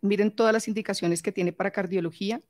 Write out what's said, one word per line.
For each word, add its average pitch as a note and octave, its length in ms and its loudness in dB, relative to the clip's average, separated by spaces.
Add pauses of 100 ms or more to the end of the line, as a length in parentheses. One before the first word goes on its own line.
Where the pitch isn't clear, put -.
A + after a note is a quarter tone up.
miren G3+ 280 2
todas A3 240 4
las A3 140 -2
indicaciones F#3+ 560 -2
que G3+ 80 -2
tiene F3+ 200 0
para F#3+ 200 -2
cardiología, F#3+ 680 -4 (100)